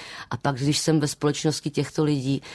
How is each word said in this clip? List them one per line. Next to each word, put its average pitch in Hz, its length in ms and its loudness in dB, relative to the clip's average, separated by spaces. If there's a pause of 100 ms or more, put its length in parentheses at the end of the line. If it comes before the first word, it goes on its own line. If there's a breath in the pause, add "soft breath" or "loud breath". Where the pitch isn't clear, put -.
(320 loud breath)
A 117 60 -2
pak, 139 180 0
když 139 220 2
jsem 160 220 4
ve 143 80 2
společnosti 147 640 0
těchto 151 340 0
lidí, 139 380 2 (140)